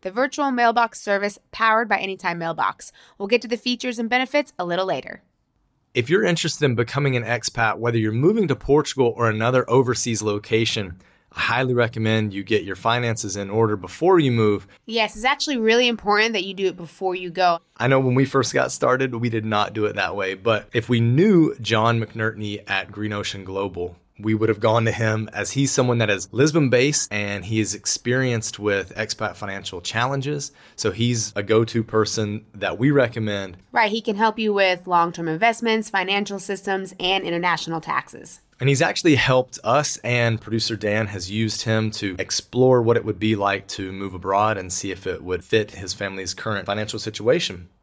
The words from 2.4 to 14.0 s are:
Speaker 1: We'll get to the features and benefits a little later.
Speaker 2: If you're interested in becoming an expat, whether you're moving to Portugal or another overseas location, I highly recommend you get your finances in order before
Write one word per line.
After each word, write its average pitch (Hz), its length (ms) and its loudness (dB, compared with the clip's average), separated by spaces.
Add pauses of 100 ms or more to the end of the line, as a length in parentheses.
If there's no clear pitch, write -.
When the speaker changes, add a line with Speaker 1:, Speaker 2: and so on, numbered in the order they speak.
Speaker 1:
We'll 196 100 -6
get 233 140 2
to 240 60 -12
the 226 100 -2
features 247 400 -4
and 233 100 -4
benefits 254 520 0
a 180 60 -2
little 175 200 0
later. 156 380 -6 (720)
Speaker 2:
If 120 160 0
you're 208 120 4
interested 170 400 0
in 127 120 2
becoming 131 400 0
an 120 80 -2
expat, 110 560 -2
whether 117 180 0
you're 107 140 0
moving 175 380 2
to 127 60 2
Portugal 135 640 2
or 117 140 2
another 120 360 2
overseas 117 540 2
location, 104 800 -2 (300)
I - 80 -12
highly 127 340 0
recommend 110 640 2
you 98 80 -4
get 101 200 0
your 95 120 -8
finances 113 600 -2
in 98 140 -6
order 107 260 2
before 160 440 2